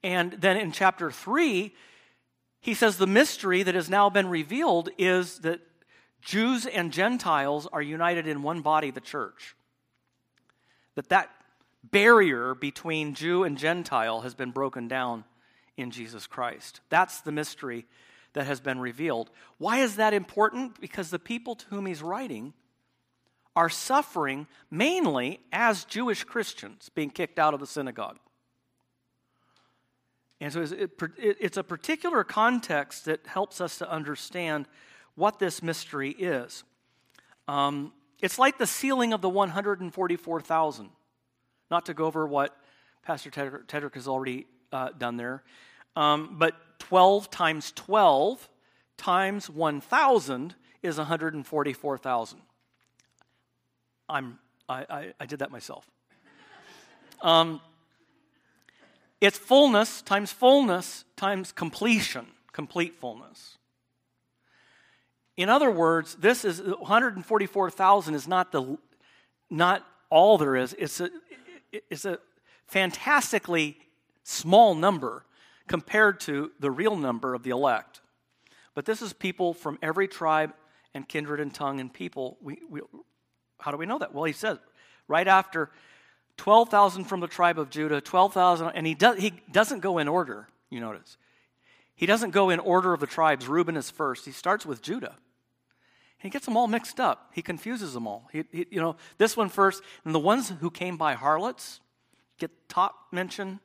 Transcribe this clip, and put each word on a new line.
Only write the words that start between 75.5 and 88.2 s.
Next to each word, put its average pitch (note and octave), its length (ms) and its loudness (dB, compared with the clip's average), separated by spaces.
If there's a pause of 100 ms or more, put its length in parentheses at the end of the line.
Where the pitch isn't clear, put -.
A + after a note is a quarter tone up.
compared G3+ 520 2
to D3 380 -4
the C#3 120 0
real F#3+ 260 0
number B2+ 380 -2
of A#2+ 100 -8
the B2+ 60 -4
elect. B2 520 -2 (720)
But C#3+ 100 -8
this A3 160 -2
is G#3 120 -10
people F3+ 420 -4
from D#3 260 -8
every E3+ 280 -2
tribe D#3 440 0 (400)
and C#3 160 -12
kindred D3 320 -6
and C#3+ 140 -6
tongue C#3 260 -6
and B2+ 100 -10
people. C#3 520 -10
We, D3 160 -12 (100)
we, D3 140 -12 (800)
how C#3+ 100 -8
do C#3+ 60 -6
we D#3+ 100 -6
know A#3 120 -6
that? F3 140 -8
Well, C#3+ 120 -4
he D#3+ 80 0
says G3 260 -6 (500)
right E3 180 2
after, F#3+ 440 2 (640)
"Twelve A3+ 320 6
thousand F#3+ 360 4
from F#3+ 160 -6
the F3 80 -4
tribe E3+ 300 2
of C#3+ 120 -4
Judah, D3+ 320 -2
twelve F#3 320 4